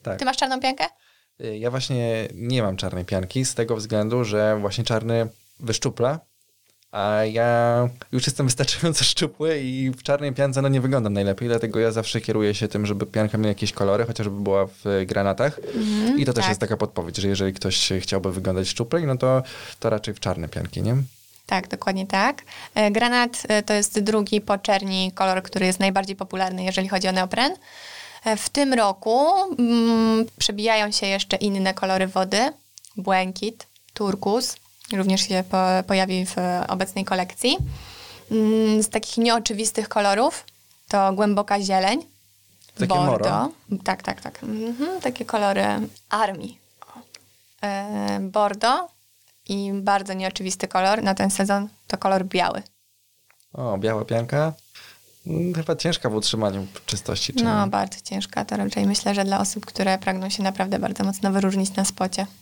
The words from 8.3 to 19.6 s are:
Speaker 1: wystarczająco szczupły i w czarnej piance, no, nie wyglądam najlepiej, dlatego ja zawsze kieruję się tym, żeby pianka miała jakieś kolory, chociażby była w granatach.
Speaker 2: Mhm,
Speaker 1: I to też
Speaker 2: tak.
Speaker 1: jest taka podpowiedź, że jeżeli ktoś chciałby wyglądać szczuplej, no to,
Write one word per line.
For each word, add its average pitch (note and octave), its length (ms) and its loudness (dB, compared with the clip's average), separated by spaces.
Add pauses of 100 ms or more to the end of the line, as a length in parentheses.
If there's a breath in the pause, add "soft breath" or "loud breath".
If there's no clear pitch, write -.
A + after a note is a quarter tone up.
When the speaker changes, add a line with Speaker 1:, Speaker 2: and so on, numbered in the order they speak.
Speaker 1:
wystarczająco C#3 580 0
szczupły D#3 560 0
i C3 300 -2
w C3 120 -8
czarnej C#3+ 300 0
piance, C#3 300 2
no, C#3 60 4
nie C3+ 120 4
wyglądam B2 320 2
najlepiej, G2+ 360 2
dlatego A2+ 320 2
ja A2+ 120 4
zawsze A2 280 -2
kieruję G#2+ 340 2
się G#2 140 -2
tym, G#2 180 0
żeby G2+ 200 0
pianka G#2+ 320 0
miała G#2+ 100 2
jakieś G#2 240 0
kolory, G2+ 340 2
chociażby G2+ 340 -4
była G2 260 4
w F#2+ 400 -2
granatach. G2+ 520 0 (180)
Speaker 2:
Mhm, A3 420 2
Speaker 1:
I C#4+ 60 4
to B3 80 2
też - 120 2
Speaker 2:
tak. F#3+ 60 2
Speaker 1:
jest F#3+ 100 0
taka - 160 0
podpowiedź, E2+ 400 -4
że F#2+ 120 0
jeżeli G2 240 0
ktoś F#2+ 480 0
chciałby F#2+ 320 -2
wyglądać F#2 360 -2
szczuplej, D#3+ 380 -2
no C3+ 100 0
to, C3 260 2 (380 loud breath)